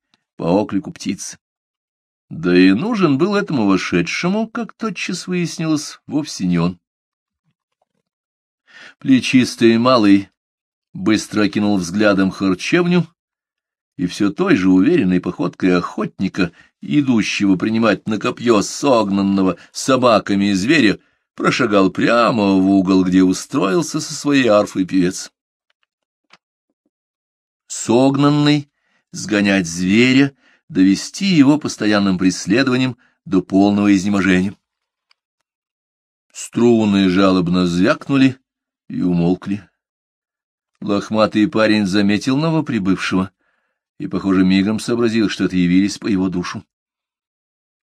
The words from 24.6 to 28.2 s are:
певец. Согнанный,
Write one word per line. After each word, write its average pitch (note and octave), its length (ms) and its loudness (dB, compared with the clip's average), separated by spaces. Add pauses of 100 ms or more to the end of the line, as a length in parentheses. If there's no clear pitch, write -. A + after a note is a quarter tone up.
певец. F#2 460 -2 (2250)
Согнанный, C#3+ 1000 0 (440)